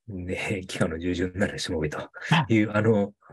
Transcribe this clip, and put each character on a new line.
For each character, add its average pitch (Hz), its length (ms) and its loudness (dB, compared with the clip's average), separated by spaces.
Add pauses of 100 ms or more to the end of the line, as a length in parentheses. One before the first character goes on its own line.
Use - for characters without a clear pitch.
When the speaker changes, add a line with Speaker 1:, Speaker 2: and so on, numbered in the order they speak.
Speaker 1:
で、 92 580 -4
「期 - 120 -4
間 95 100 2
の 80 100 -6
従 90 140 0
順 90 220 -2
な 98 120 0
る - 120 -6
し - 120 -4
も 80 80 -2
べ」 78 100 0
と - 200 -8 (400)
い 113 120 6
う、 107 100 0
Speaker 2:
あ。 107 60 2
Speaker 1:
あ 107 40 4
の、 104 320 4 (200)